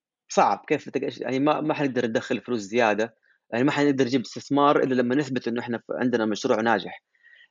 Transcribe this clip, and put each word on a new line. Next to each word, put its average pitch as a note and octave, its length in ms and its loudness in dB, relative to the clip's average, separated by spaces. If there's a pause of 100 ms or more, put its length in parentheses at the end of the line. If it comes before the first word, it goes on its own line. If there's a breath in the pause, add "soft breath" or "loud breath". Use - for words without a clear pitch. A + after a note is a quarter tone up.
(280)
صعب A#2 400 2
كيف D3 220 -2
تق-، C#3 320 -6
يعني B2+ 160 -2
ما، D3 220 2
ما D3+ 140 -2
حنقدر B2+ 320 -2
ندخل A2+ 340 -2
فلوس A#2+ 200 -4
زيادة، G#2+ 560 0 (360)
يعني A#2+ 120 0
ما D3 80 4
حنقدر C#3+ 320 2
نجيب B2 160 0
استثمار C#3+ 640 2
إلا C3 120 0
لما B2 200 2
نثبت B2+ 340 -2
إنه A#2+ 120 -2
إحنا A2+ 180 -4
ف-، - 120 -12
عندنا A2+ 360 0
مشروع A2 340 0
ناجح. A2 420 0 (480 soft breath)